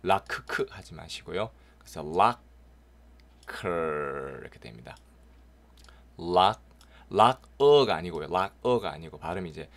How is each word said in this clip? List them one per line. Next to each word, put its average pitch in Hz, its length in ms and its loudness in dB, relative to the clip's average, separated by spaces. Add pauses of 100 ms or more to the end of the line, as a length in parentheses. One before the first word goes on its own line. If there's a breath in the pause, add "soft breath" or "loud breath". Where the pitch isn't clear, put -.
라크크 - 640 -2
하지 - 240 -18
마시고요. 82 580 -8 (280 soft breath)
그래서 - 240 -14
locker 76 2500 -4
이렇게 - 160 -18
됩니다. 58 360 -18 (1200 soft breath)
락, 90 440 2 (460 soft breath)
락어가 123 880 4
아니고요. 80 300 -6
락어가 98 680 -2
아니고 78 240 -16
발음이 87 320 -8
이제 78 280 -14